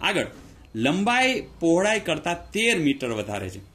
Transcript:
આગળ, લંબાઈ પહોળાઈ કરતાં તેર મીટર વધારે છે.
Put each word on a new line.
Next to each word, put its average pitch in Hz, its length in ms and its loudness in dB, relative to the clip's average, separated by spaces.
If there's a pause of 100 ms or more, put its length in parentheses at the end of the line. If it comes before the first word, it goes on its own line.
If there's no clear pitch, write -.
આગળ, 180 260 -2 (480)
લંબાઈ 214 680 2 (200)
પહોળાઈ 190 400 4
કરતાં 170 500 -4
તેર 220 280 2
મીટર 139 320 0
વધારે 101 400 -4
છે. 98 100 -14 (140)